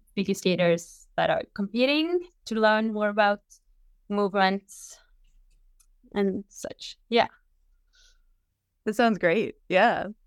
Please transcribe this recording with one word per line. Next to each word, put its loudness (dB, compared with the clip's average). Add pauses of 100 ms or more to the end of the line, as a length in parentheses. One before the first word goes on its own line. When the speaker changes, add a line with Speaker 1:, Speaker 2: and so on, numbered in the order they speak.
(140)
Speaker 1:
figure -2
skaters -2 (100)
that 0
are 0 (120)
competing 0 (260)
to -6
learn 2
more -2
about 2 (680)
movements -2 (1160)
and -2
such. -14 (120)
Yeah. 0 (1600)
Speaker 2:
That -4
sounds 2
great. 0 (140)
Yeah. 2 (180)